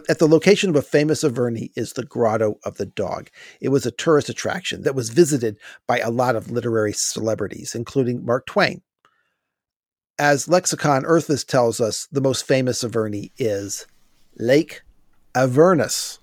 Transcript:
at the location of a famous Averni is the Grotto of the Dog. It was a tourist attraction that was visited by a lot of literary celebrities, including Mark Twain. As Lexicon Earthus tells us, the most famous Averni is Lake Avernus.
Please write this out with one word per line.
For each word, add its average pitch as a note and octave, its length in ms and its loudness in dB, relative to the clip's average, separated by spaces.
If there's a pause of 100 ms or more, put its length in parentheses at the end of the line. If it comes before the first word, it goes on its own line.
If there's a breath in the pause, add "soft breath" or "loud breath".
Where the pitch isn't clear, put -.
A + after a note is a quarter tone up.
at D#3 100 0
the E3 80 6
location F#3 420 6
of D#3 60 0
a C#3+ 60 4
famous D3+ 420 2
Averni A#2+ 520 -2
is A#2 180 -8
the B2 100 -8
Grotto A2 640 0
of G2+ 120 -8
the G2+ 80 -6
Dog. - 440 -8 (320 loud breath)
It - 80 -2
was C3+ 160 2
a A#2 60 -2
tourist D3+ 360 0
attraction G#2 560 -8
that C#3+ 120 -2
was A2+ 160 -4
visited B2 460 2 (300 loud breath)
by B2 120 0
a A2+ 120 -2
lot B2 240 0
of G2+ 160 -6
literary A2+ 420 -2
celebrities, - 800 -6
including A#2+ 520 -2
Mark A#2+ 200 -2
Twain. - 360 -2 (1400)
As D3 300 2
Lexicon D#3 560 2
Earthus D#3+ 420 0
tells A#2+ 360 2
us, A2 300 -4
the C#3 100 -2
most C3+ 240 -2
famous B2+ 380 0
Averni G#2+ 540 -4
is G2+ 480 -4 (520)
Lake C3 440 0 (540)
Avernus. C3 880 2